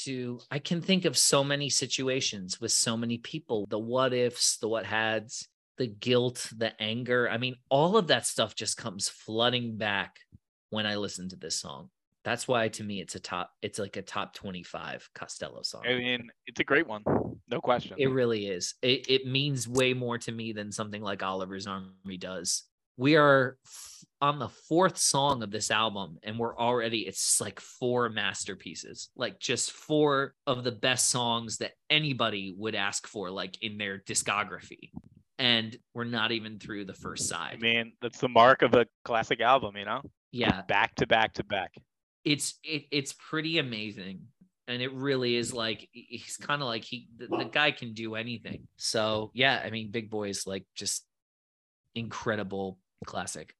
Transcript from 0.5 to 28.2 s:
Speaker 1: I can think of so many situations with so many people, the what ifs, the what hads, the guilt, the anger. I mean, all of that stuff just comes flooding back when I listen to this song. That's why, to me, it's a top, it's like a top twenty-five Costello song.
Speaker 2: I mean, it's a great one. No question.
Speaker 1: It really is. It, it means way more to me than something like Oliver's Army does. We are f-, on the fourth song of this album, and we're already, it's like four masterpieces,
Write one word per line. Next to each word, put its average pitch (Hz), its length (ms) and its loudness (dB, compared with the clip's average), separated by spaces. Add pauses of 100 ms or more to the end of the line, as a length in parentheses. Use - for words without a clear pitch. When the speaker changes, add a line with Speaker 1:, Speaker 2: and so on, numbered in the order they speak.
Speaker 1:
I 143 100 -2
can 175 200 -2
think 185 240 2
of 139 140 2
so 139 260 6
many 143 240 0
situations 127 920 -2
with 113 140 -2
so 113 240 2
many 117 220 -2
people, 117 500 -4
the 107 100 -2
what 123 360 2
ifs, 123 420 2
the 110 120 -2
what 107 180 0
hads, 110 600 0 (300)
the 131 100 -2
guilt, 123 720 0
the 110 240 -2
anger. 120 480 0
I 107 80 0
mean, 127 200 -2 (120)
all 170 300 6
of 180 100 2
that 123 180 4
stuff 110 280 0
just - 240 -4
comes 101 320 -4
flooding 117 680 0
back 101 440 -2 (500)
when 107 160 -2
I 104 100 0
listen 92 320 -4
to 92 80 -14
this - 240 -6
song. 80 300 -12 (320)
That's 117 240 -2
why, 117 220 4
to 110 160 -10
me, 101 160 -6
it's - 140 -10
a 95 60 -10
top, 90 300 -6 (120)
it's 104 160 -6
like 98 180 -6
a 98 60 -6
top 95 320 -6
twenty-five 82 800 -10
Costello - 480 -12
song. - 240 -8
Speaker 2:
I 123 80 2
mean, 123 340 -2 (180)
it's 123 140 -4
a 147 40 2
great 151 220 4
one. 107 160 -8 (460)
No - 140 -2
question. - 360 0
Speaker 1:
It 135 120 4
really 117 360 2
is. 90 360 -4
It, 127 260 2
it 131 180 4
means 135 400 0
way 127 280 4
more 120 240 -2
to 120 120 -10
me 113 220 -6
than 104 180 -8
something 107 300 -6
like 101 220 -4
Oliver's 95 440 -4
Army 95 520 -10
does. 90 460 -4 (340)
We 143 180 6
are 135 480 6
f-, - 400 -20 (160)
on 147 180 2
the 123 120 -4
fourth 180 480 2
song 139 440 2
of 101 80 -6
this 104 200 -2
album, 101 520 0
and 107 160 -6
we're 117 200 -2
already, 117 480 2
it's - 340 0
like 107 180 -8
four 123 520 0
masterpieces, 98 1080 -6